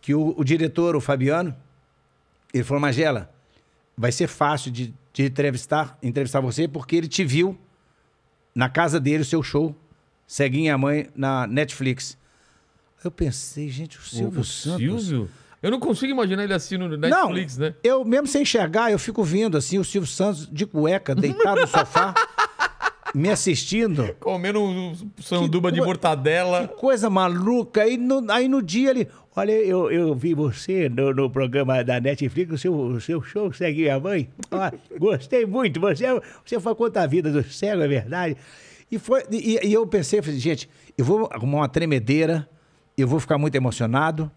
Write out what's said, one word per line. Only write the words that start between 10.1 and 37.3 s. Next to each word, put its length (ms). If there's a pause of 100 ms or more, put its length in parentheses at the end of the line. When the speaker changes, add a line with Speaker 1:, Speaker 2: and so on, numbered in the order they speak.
Speaker 1:
Ceguinha 520
Mãe, 360
na 320
Netflix." 720 (840)
Eu 80
pensei, 560
"Gente, 300
o 20
Speaker 2:
O, 60
Speaker 1:
Silvio 340
Speaker 2:
o 60
Speaker 1:
Santos." 340
Speaker 2:
Silvio? 500 (320)
Eu 100
não 100
consigo 320
imaginar 320
ele 80
assistindo 340
no 80
Speaker 1:
Não, 140 (180)
Speaker 2:
Netflix, 300
né? 160 (100)
Speaker 1:
eu 220
mesmo 220
sem 160
enxergar, 500
eu 60
fico 260
vendo 320
assim, 200
o 60
Silvio 260
Santos 400
de 160
cueca, 480
deitado 460
no 80
sofá, 480
Speaker 2:
<laughs> 1000
Speaker 1:
me 160
assistindo. 920
Speaker 2:
Comendo 400
um 340 (240)
sanduba 500
Speaker 1:
Que 60
Speaker 2:
de 60
Speaker 1:
co-, 60
Speaker 2:
mortadela. 800
Speaker 1:
que 80
coisa 340
maluca. 720
Aí 160
no, 340
aí 160
no 140
dia 300
ele, 160 (280)
"Olha, 180
eu, 380
eu 220
vi 220
você 540
no, 240
no 160
programa 540
da 160
Netflix, 540
o 40
seu, 180
o 260
seu 220
show, 280
Segue 320
Minha 160
Mãe. 300 (220)
Ó, 200 (100)
Speaker 2:
<laughs> 180
Speaker 1:
gostei 460
muito. 340
Você, 260 (400)
você 140
foi 160
contar 280
a 40
vida 240